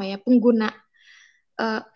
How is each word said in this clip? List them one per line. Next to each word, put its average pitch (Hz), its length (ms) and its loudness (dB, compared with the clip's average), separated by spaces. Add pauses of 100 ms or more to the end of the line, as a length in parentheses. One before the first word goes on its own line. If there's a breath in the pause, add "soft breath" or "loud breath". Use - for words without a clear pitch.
ya, 196 80 -8
pengguna, 226 560 2 (880 soft breath)
eh, 220 240 -6 (120)